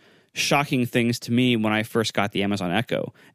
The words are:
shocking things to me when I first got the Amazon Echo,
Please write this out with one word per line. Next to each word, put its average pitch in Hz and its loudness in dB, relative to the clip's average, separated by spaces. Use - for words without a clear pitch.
shocking 143 0
things 117 0
to - -6
me 123 4
when 107 0
I 110 2
first 113 -2
got 101 0
the 98 -2
Amazon 98 -2
Echo, - -2